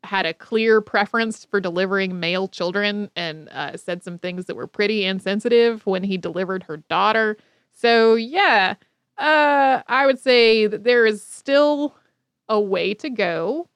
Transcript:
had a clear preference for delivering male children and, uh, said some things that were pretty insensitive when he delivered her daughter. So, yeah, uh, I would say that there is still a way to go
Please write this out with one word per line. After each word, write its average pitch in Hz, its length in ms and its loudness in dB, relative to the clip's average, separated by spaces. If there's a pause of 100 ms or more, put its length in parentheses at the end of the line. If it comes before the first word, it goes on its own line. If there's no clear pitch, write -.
had 190 200 -2
a 165 80 -4
clear 220 460 2
preference 220 640 -2
for - 160 -4
delivering 185 600 -2
male 185 260 -2
children 202 680 -4
and, 160 320 -10
uh, 143 260 -10
said 180 260 -10
some 175 160 -14
things 180 280 -10
that - 100 -10
were - 100 -10
pretty 208 380 -2
insensitive 214 840 0
when 190 200 -2
he 196 100 -4
delivered 180 480 -6
her 151 140 -12
daughter. 214 580 0 (380)
So, 226 420 4
yeah, 226 600 2 (420)
uh, 285 680 2
I 262 200 0
would 269 140 2
say 226 480 4
that 208 180 -4
there 240 200 4
is 214 160 0
still 294 720 0 (540)
a 214 140 0
way 190 320 -2
to 294 160 -10
go 208 680 -4